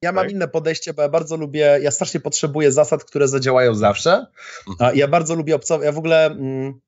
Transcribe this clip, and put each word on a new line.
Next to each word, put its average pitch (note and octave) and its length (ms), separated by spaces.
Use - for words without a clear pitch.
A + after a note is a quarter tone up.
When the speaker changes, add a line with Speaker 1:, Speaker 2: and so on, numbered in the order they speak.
Speaker 1:
Ja F3 100
mam F#3 120
Speaker 2:
Tak. G3+ 80
Speaker 1:
inne F3+ 160
podejście, D#3+ 460
bo D3 80
ja C#3+ 60
bardzo D#3+ 280
lubię, D3 460
ja C#3+ 80
strasznie E3 300
potrzebuję D3 520
zasad, D3 320
które C#3+ 240
zadziałają B2+ 460
zawsze. G#2 360
Speaker 2:
Mhm. B2 800
Speaker 1:
A - 40
ja C#3+ 140
bardzo E3 260
lubię D#3 220
obco-, D#3 260
ja D3 100
w D3+ 60
ogóle, D#3+ 280
mm, C3+ 600